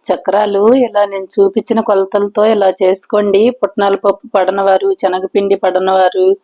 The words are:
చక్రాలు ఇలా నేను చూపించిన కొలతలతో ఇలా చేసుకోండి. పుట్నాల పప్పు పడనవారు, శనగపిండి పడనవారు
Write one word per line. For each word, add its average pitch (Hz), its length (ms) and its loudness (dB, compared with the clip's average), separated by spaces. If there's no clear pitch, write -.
చక్రాలు 202 540 0
ఇలా 208 160 -2
నేను 190 240 -8
చూపించిన 202 520 0
కొలతలతో 202 540 -2
ఇలా 196 140 2
చేసుకోండి. 202 600 0
పుట్నాల 196 340 0
పప్పు 196 300 -2
పడనవారు, 190 540 0
శనగపిండి 196 640 -2
పడనవారు 185 600 0